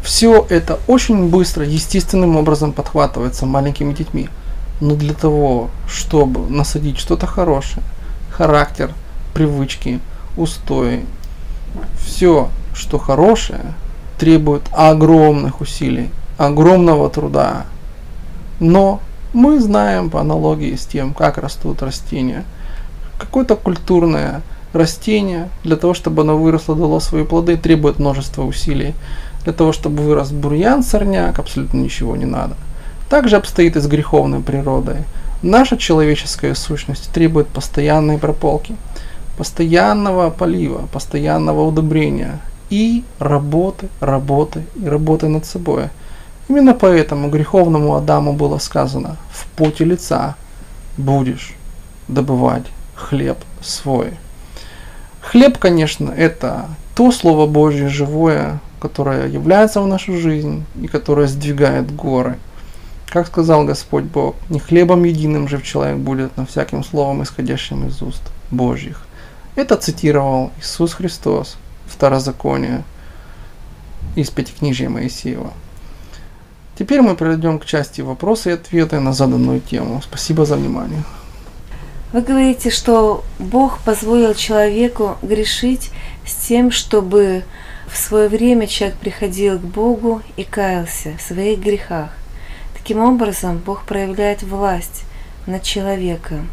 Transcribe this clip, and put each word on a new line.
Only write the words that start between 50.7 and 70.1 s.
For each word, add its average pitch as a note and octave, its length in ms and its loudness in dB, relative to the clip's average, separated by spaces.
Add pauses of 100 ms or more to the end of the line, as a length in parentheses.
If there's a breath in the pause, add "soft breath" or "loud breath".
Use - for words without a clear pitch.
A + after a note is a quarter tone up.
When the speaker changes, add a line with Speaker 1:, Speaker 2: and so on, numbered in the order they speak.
Speaker 1:
будешь C3+ 580 -2 (520)
добывать B2+ 600 0 (280)
хлеб C3+ 440 -4 (220)
свой". - 520 -4 (1080 loud breath)
Хлеб, B3 380 4
конечно, D#3 520 0
это C#3+ 580 -2 (260)
то B3 160 6
Слово D#3 380 4
Божье D3 400 4
живое, D3 720 0 (180)
которое C3+ 480 -2
является F3+ 540 4
в G3 80 0
нашу F#3+ 280 -2
жизнь D#3 480 -2 (160)
и - 60 -6
которое D3 400 2
сдвигает C#3 640 0
горы. B2+ 460 -2 (720 soft breath)
Как E3+ 180 0
сказал D#3+ 380 4
Господь C#3+ 400 -2
Бог: C#3 320 -4 (140)
"Не D3+ 100 -2
хлебом F3 420 4
единым D3+ 460 0
жив C#3+ 160 -4
человек C#3+ 340 -2
будет, C3+ 380 -4
но C3 100 -4
всяким C#3+ 380 -4
словом, C#3 400 -2
исходящим C3 640 -4
из C3 140 -4
уст - 200 -6 (300)
Божьих". B2 500 -2 (540 loud breath)
Это C4+ 200 2
цитировал C#3 840 0